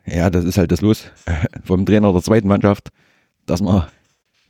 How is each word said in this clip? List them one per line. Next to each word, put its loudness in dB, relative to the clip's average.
Ja, -2
das 0
ist -4
halt 2
das 0
Los -2
<laughs> -6
vom -2
Trainer 2
der 0
zweiten 0
Mannschaft, 0
dass -4
man, 0